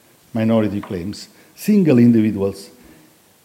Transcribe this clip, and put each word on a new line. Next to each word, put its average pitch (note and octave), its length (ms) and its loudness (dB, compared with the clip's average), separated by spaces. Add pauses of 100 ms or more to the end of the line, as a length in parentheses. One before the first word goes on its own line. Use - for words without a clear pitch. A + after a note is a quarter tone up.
(340)
minority A2 460 -2
claims, F#2+ 500 -12 (260)
single F#3 420 2
individuals G#2+ 720 2 (760)